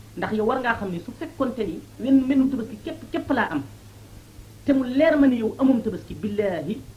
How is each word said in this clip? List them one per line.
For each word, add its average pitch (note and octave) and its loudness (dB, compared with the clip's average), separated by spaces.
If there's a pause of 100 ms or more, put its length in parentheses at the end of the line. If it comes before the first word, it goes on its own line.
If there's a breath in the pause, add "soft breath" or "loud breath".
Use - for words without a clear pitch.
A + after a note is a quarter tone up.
(180)
Ndax F#3+ -4
yow G#3+ 0
war B3+ 2
ngaa A#3+ 0
xam G3 -6
ni E3+ -6
su - -12
fekkonte B3 -6
ni F3 -6 (200)
wenn, C4 4
mennum C4+ 4
Tabaski A3 -6
képp, - -12
képp - -4
laa A#3 0
am. C#3+ -2 (1000)
Te C#4 2
mu C4 2
leer D4+ 4
ma C#4 6
ni B3 4
yow A3 -2
amum C4 4
Tabaski, F#3+ -6
billaahi, G3+ -2 (160)